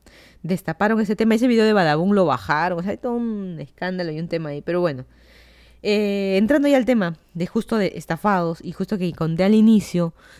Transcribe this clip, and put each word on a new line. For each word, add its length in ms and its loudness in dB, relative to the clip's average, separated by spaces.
destaparon 560 -2
ese 160 -2
tema, 200 2
ese 120 2
video 160 4
de 80 4
Badabun 420 2
lo 120 4
bajaron, 540 -2
o 20 -4
sea, 100 -6
hay 60 -8
todo 160 -6
un 480 -6
escándalo 500 -6
y 80 -8
un 80 -6
tema 220 -4
ahí, 120 -8
pero 200 -2
bueno. 240 -2
Eh, 540 0
entrando 300 4
ya 100 4
al 80 2
tema 320 0
de 140 -4
justo 280 -4
de 200 0
estafados 680 -2
y 100 -12
justo 280 -6
que 140 -4
conté 300 -2
al 120 4
inicio 580 4